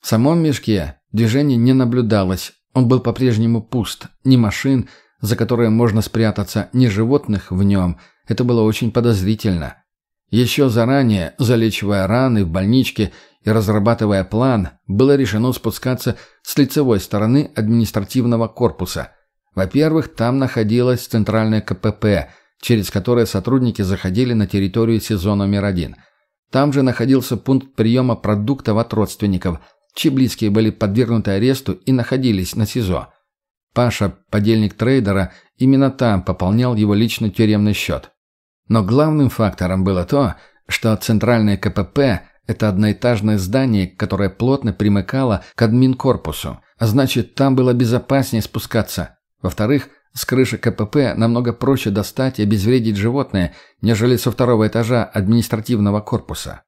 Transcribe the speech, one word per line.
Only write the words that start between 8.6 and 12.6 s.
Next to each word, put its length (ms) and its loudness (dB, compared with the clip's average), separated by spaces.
очень 300 0
подозрительно. 880 -2
Ещё 380 2
заранее, 680 0
залечивая 680 0
раны 380 2
в 40 -4
больничке 640 0